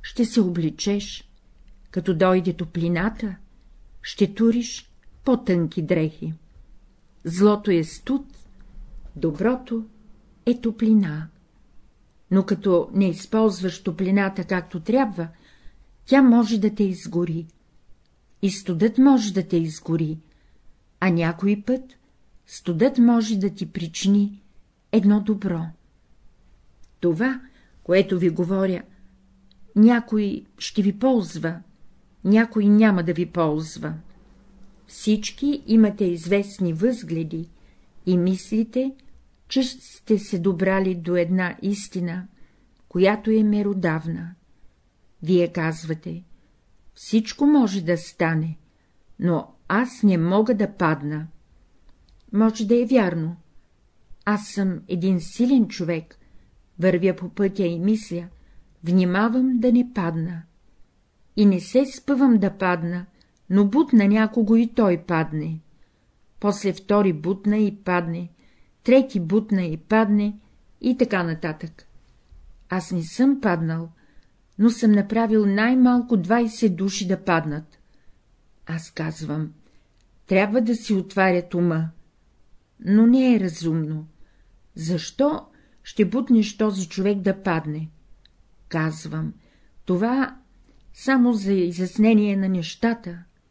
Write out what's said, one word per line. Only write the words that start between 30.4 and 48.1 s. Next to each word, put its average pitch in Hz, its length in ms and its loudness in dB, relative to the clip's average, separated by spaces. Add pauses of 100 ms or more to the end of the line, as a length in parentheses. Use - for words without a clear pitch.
ще - 240 -4
ви 202 160 0
ползва, 175 640 -2 (640)
някой 220 420 2
няма 208 360 6
да 170 100 -2
ви 165 140 -4
ползва. 160 680 -4 (920)
Всички - 800 -4
имате 214 380 4
известни 180 680 -2
възгледи 165 760 -4 (580)
и 185 120 2
мислите, 220 760 -2 (540)
че 262 140 0
сте - 560 -4
се 202 200 -6
добрали 190 560 0
до 170 220 -4
една 180 460 0
истина, 185 640 -6 (640)
която 208 420 2
е 220 120 4
меродавна. 175 920 -2 (880)
Вие 170 300 2
казвате: 160 720 -6 (720)
„Всичко - 520 -2
може 233 340 4
да 170 160 0
стане, 160 600 -4 (600)